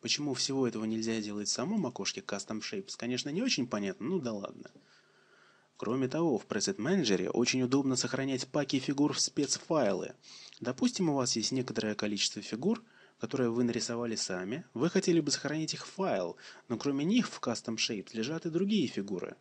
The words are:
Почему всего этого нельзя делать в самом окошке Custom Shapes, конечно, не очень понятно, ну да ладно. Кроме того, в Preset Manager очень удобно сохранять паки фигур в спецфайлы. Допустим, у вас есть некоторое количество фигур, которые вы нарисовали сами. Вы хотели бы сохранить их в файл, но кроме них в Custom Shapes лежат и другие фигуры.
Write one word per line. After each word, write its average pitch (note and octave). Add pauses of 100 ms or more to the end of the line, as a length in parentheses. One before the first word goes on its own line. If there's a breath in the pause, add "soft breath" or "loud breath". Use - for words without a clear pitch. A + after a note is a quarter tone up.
Почему D3
всего C3+
этого A2
нельзя A2+
делать G#2
в -
самом F3
окошке G#2
Custom G#2
Shapes, -
конечно, B2
не E3+
очень A3+
понятно, G2+
ну F#3
да A#2+
ладно. - (1080 soft breath)
Кроме B2+
того, D3+
в -
Preset A2+
Manager G#2+
очень B2+
удобно C3
сохранять C3
паки C#3+
фигур C#3+
в -
спецфайлы. C3 (460 loud breath)
Допустим, F3+
у D3+
вас B2+
есть G#2+
некоторое A2+
количество G#2
фигур, D3+ (340 loud breath)
которые B2
вы A#2
нарисовали A#2
сами. G2
Вы C3+
хотели F3
бы C#3+
сохранить D3+
их -
в -
файл, G2+ (320 loud breath)
но A#2
кроме C#3
них G#3+
в -
Custom A2+
Shapes G#2
лежат C3
и F3
другие F#3
фигуры. G2